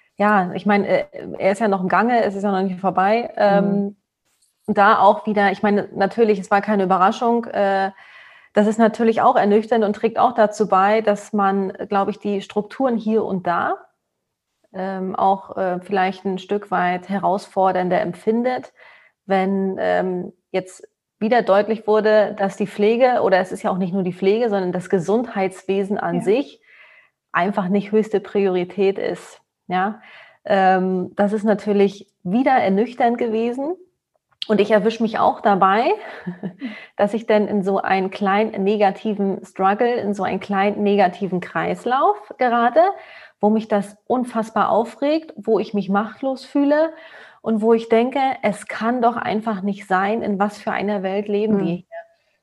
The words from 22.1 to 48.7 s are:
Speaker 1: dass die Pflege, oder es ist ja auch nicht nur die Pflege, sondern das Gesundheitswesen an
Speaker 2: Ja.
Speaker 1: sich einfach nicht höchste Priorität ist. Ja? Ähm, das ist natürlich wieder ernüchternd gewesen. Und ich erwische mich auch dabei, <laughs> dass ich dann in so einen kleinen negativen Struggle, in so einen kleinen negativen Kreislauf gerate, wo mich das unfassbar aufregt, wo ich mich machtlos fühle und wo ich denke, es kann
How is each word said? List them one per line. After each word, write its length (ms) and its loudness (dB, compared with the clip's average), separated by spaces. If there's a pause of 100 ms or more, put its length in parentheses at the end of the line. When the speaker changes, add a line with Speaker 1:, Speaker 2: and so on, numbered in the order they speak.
Speaker 1:
dass 200 -2
die 100 -2
Pflege, 560 2
oder 160 4
es 120 -4
ist 120 -10
ja 80 0
auch 80 -4
nicht 140 -2
nur 100 0
die 100 -4
Pflege, 360 0
sondern 220 -2
das 180 -6
Gesundheitswesen 1080 -2
an 200 -2
Speaker 2:
Ja. 40 -4
Speaker 1:
sich 400 -2 (720)
einfach 360 -2
nicht 240 -2
höchste 280 0
Priorität 800 -2
ist. 420 -8 (260)
Ja? 340 -2 (440)
Ähm, 720 2
das 180 0
ist 100 -2
natürlich 720 0 (100)
wieder 280 0
ernüchternd 640 2
gewesen. 580 -4 (720)
Und 140 2
ich 100 -6
erwische 320 0
mich 160 -4
auch 220 0
dabei, 500 2 (340)
<laughs> 720 -12
dass 180 0
ich 120 -6
dann 220 2
in 160 -2
so 160 -2
einen 320 -2
kleinen 520 0
negativen 800 0
Struggle, 520 0
in 180 -2
so 100 -6
einen 160 -2
kleinen 440 -2
negativen 560 2
Kreislauf 1000 -2
gerate, 440 2 (580)
wo 100 4
mich 180 0
das 300 -2 (100)
unfassbar 600 -2
aufregt, 680 -2
wo 240 0
ich 140 -6
mich 160 -2
machtlos 560 -4
fühle 480 0 (480)
und 200 -2
wo 120 4
ich 160 0
denke, 300 2 (220)
es 260 -4
kann 340 -4